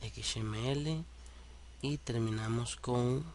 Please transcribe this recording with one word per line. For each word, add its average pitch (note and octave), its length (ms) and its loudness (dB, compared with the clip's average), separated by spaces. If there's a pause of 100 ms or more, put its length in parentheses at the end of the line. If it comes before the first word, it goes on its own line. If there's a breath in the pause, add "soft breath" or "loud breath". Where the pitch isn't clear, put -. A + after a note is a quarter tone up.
X - 340 -4
M A2 340 0
L, D3+ 320 0 (800 loud breath)
y D3 160 2
terminamos A2+ 760 2
con B2 600 4